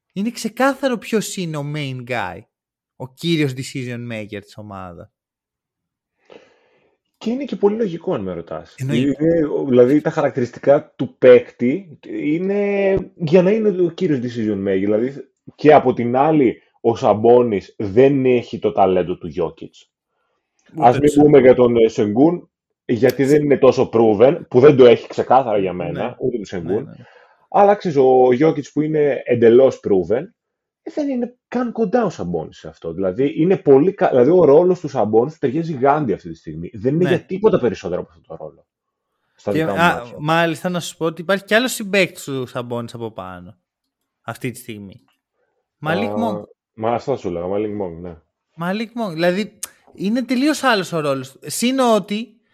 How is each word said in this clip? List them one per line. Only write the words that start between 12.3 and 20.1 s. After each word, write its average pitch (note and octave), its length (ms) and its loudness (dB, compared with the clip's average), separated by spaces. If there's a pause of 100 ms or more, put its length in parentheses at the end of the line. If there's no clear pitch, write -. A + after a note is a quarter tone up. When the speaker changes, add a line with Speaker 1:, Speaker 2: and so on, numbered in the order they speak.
Speaker 2:
για F3 280 2
να F3+ 80 2
είναι G#3+ 180 0
ο F3+ 220 0
κύριος D#3+ 320 -2
decision G#2+ 460 -4
maker. F#2+ 100 0
Δηλαδή, G#2+ 340 0 (420)
και D3+ 200 4
από B2+ 180 4
την A#2+ 240 -4
άλλη, C#3+ 460 0 (180)
ο A2+ 160 0
Σαμπόνις A2+ 840 2
δεν C3 480 2
έχει A#2+ 320 0
το G#2 140 -2
ταλέντο F#2 460 0
του F2+ 180 -14
Jokic. E2 340 -8 (1040)